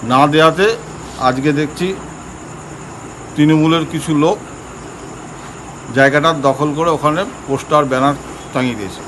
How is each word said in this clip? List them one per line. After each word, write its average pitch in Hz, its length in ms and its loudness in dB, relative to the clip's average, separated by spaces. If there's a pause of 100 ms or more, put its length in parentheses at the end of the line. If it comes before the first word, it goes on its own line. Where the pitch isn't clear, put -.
না 131 180 6
দেওয়াতে 160 500 4 (440)
আজকে 131 320 2
দেখছি 151 420 -2 (1400)
তৃণমূলের 156 540 4
কিছু 156 240 -2
লোক 160 240 2 (1600)
জায়গাটা 143 480 6
দখল 139 340 2
করে 165 140 2
ওখানে 151 340 2 (240)
পোস্টার, 147 360 2
ব্যানার 131 300 2 (380)
টাঙিয়ে 127 220 0
দিয়েছে। 101 340 -8